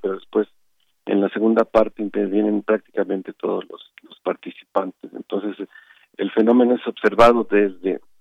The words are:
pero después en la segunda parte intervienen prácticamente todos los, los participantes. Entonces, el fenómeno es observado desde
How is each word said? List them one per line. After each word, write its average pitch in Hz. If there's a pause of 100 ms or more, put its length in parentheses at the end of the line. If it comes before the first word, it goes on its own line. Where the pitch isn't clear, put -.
pero 95
después - (580)
en 101
la 98
segunda 113
parte 110
intervienen 104
prácticamente 92
todos 95
los, -
los -
participantes. -
Entonces, 98 (500)
el 101
fenómeno 120
es 120
observado 113
desde 95 (200)